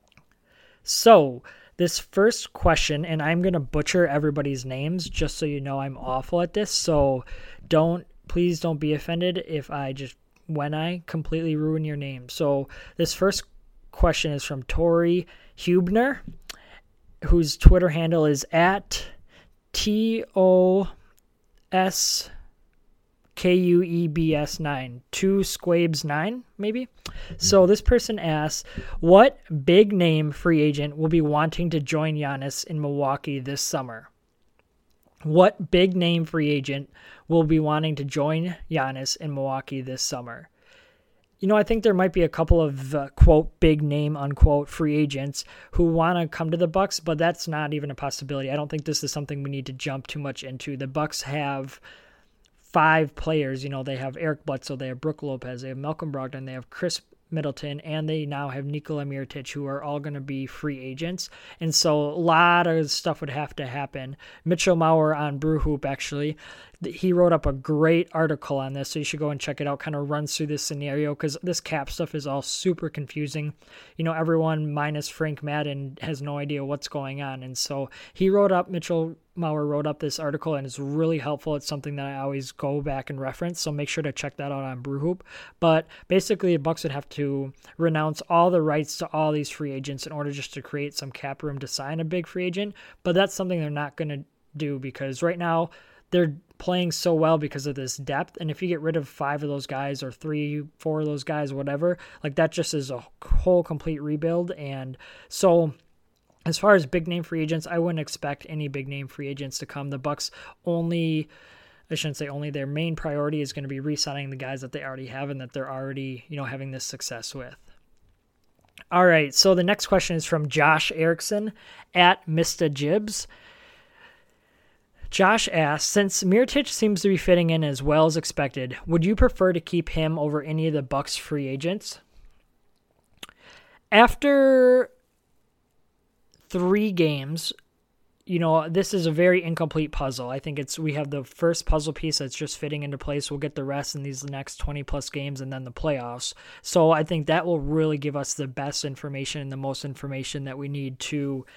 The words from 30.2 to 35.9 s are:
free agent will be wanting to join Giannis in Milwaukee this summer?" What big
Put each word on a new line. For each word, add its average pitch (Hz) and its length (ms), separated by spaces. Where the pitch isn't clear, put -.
free 160 300
agent 147 340
will 160 120
be 165 120
wanting 156 480
to 160 100
join 151 360
Giannis 139 500
in 156 160
Milwaukee 143 600
this 139 200
summer?" 123 480
What 175 480
big 185 240